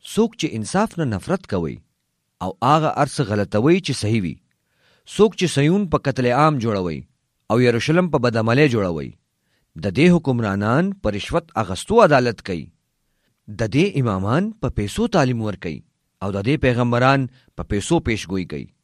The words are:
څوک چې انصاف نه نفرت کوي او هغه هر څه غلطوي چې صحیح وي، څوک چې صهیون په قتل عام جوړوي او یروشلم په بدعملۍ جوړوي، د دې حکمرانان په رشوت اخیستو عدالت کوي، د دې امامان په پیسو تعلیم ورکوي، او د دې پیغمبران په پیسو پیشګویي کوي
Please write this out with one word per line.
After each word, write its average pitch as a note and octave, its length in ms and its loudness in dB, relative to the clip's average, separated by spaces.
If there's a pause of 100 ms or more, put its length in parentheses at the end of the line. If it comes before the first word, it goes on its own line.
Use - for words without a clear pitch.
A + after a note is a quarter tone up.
څوک A3+ 320 0
چې E3 100 -4 (120)
انصاف F#3 400 -4
نه D3+ 160 -2
نفرت C#3 400 -6
کوي D#2+ 220 -4 (640)
او F#2 100 -6 (180)
هغه D#3 300 2
هر D3 160 0
څه D3+ 80 -2 (100)
غلطوي A2 480 2
چې - 120 -6 (100)
صحیح A2 200 0
وي، D#2 140 -6 (720)
څوک G#3 240 4
چې F3+ 140 -2 (100)
صهیون E3 340 2
په D3 160 -2
قتل B2 300 0
عام D3 260 2
جوړوي F#2 380 -2 (500)
او A#2 100 4
یروشلم D3 540 2
په B2 100 0
بدعملۍ A#2 440 2
جوړوي، F2 420 -2 (680)
د - 100 -8 (100)
دې D#3 180 4
حکمرانان A#2+ 880 0
په G2+ 160 -2
رشوت E3 340 -4 (120)
اخیستو F#3+ 420 2
عدالت B2 420 2
کوي، E2+ 160 -6 (840)
د G#2+ 280 -4
دې E3+ 240 2
امامان A#2+ 640 0
په B2 160 -4
پیسو G3+ 340 -2
تعلیم B2+ 320 2
ورکوي، F2 320 -8 (440)
او F#2+ 120 -4
د G2 120 -2
دې D3 160 0
پیغمبران B2 640 2 (320)
په E2+ 140 -10
پیسو G#2 260 0 (100)
پیشګویي F#2+ 460 -4
کوي C#2+ 140 -10 (180)